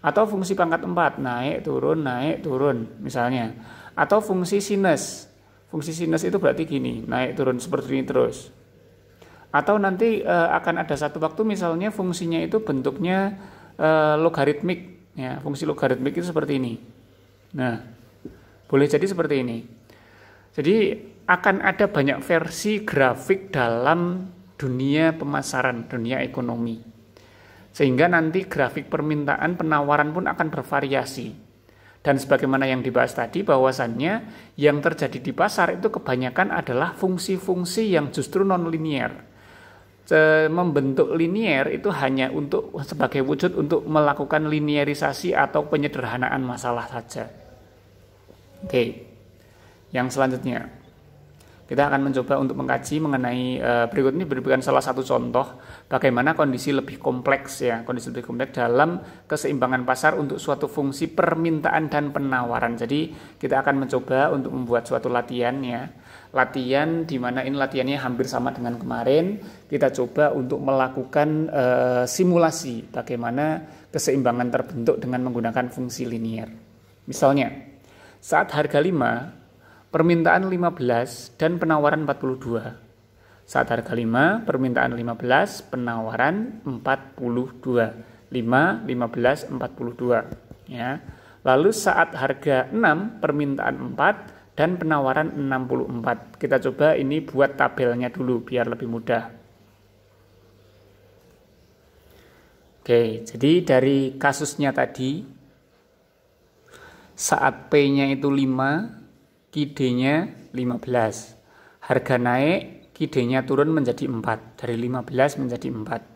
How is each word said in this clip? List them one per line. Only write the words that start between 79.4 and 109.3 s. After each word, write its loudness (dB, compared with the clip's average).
permintaan 4
lima 0
belas -2
dan 2
penawaran 2
empat -2
puluh -2
dua. -6
Saat 2
harga -2
lima, 2
permintaan 0
lima -6
belas, 2
penawaran -2
empat -4
puluh -2
dua. 0
Lima, 2
lima -2
belas, 0
empat -6
puluh -8
dua. 0
Ya. -8
Lalu 6
saat 2
harga 0
enam, 0
permintaan -2
empat -2
dan 0
penawaran 0
enam -2
puluh -2
empat. -4
Kita 2
coba 2
ini -2
buat 2
tabelnya 0
dulu -2
biar 0
lebih -6
mudah. -4
Oke, 4
jadi 2
dari 4
kasusnya 0
tadi, -2
saat 0
P-nya 4
itu -2
lima, 0